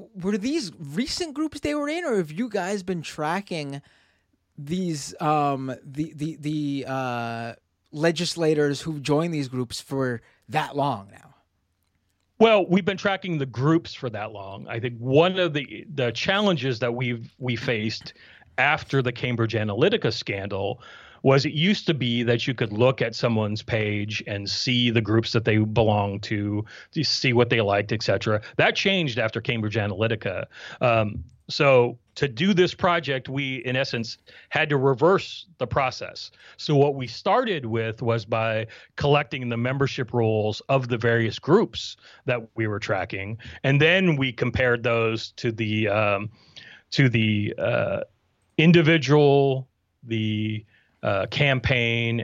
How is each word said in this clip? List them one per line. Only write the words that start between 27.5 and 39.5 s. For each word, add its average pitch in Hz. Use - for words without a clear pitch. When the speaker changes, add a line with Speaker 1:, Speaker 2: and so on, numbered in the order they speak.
Speaker 2:
liked, 101
et 107
cetera. 107
That 196
changed 165
after 113
Cambridge 110
Analytica. 101
Um, 113
so 127
to 147
do 147
this 175
project, 143
we, 135
in 127
essence, 127
had 151
to 143
reverse 139
the 127
process. -
So -
what 143
we 131
started 185
with 113
was 113
by 110
collecting 143